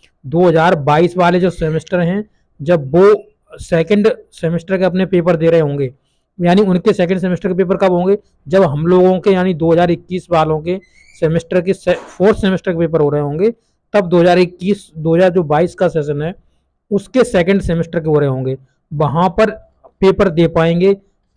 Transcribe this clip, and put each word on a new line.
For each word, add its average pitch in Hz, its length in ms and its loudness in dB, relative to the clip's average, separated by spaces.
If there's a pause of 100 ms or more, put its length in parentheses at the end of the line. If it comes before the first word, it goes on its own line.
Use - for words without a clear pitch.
(260)
दो 165 220 0
हज़ार 160 280 2
बाईस 156 420 0
वाले 175 220 2
जो 180 100 0
semester 160 500 -4
हैं, 185 300 -4 (320)
जब 147 340 -2
वो 196 280 4 (300)
second 202 560 0 (220)
semester 170 460 -4
के 180 60 -2
अपने 185 220 0
paper 170 300 0
दे 165 140 0
रहे 165 100 4
होंगे, 143 340 -2 (480)
यानी 175 200 4
उनके 190 320 0
second 185 240 -2
semester 180 320 -4
के 180 60 -4
पेपर 185 220 0
कब 190 140 0
होंगे? 185 260 0 (300)
जब 185 160 2
हम 151 240 -2
लोगों 185 320 4
के, 208 100 0
यानी 185 240 0
दो 165 180 0
हज़ार 170 200 2
इक्कीस 170 400 -6
वालों 156 300 0
के 180 180 -6 (400)
semester 170 420 -2
के 190 120 -2
से-, 180 220 -2
फोर्थ - 420 0
semester 190 340 -2
के 165 60 -4
पेपर 160 240 0
हो 147 80 2
रहे 147 120 -2
होंगे, 156 300 -2 (420)
तब 202 140 0
दो 170 120 2
हज़ार 175 200 4
इक्कीस, 180 580 -4
दो 160 180 0
हज़ार 185 140 4
जो 180 140 0
बाईस 156 320 -2
का 185 120 0
session 147 340 -4
है, 170 140 -8 (560)
उसके 214 320 -2
second 196 380 0
semester 170 380 -4
के 156 100 -4
हो 147 100 2
रहे 143 100 0
होंगे। 131 280 -4 (360)
वहाँ 151 360 -2
पर 214 220 0 (480)
paper 190 300 2
दे 165 180 0
पाएंगे 170 500 0 (400)